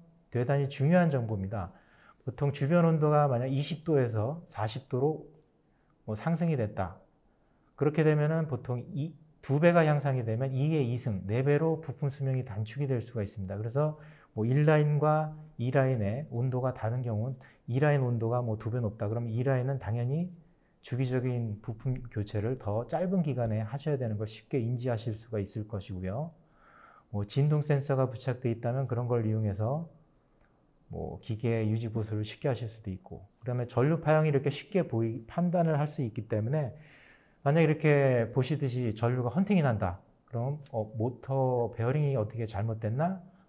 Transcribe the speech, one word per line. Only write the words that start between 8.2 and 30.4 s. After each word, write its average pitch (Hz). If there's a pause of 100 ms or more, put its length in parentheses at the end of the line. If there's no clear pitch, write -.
보통 123 (100)
이, 151 (300)
두 139
배가 170
향상이 139
되면 120
이의 135
이 123
승, 104
네 117
배로 151
부품 139
수명이 131
단축이 110
될 123
수가 110
있습니다. 95
그래서 143 (340)
뭐 110
일 139
라인과 151 (240)
이 120
라인의 131
온도가 127
다른 123
경우는 120 (300)
이 120
라인 147
온도가 120
뭐 110
두 113
배 123
높다. 107
그럼 117
이 117
라인은 131
당연히 131 (500)
주기적인 123
부품 123 (100)
교체를 107
더 113
짧은 180
기간에 120
하셔야 139
되는 113
걸 107
쉽게 -
인지하실 117
수가 -
있을 104
것이고요. 98 (800)
뭐 101
진동 147
센서가 139
부착돼 123
있다면 120
그런 120
걸 117
이용해서 110 (1000)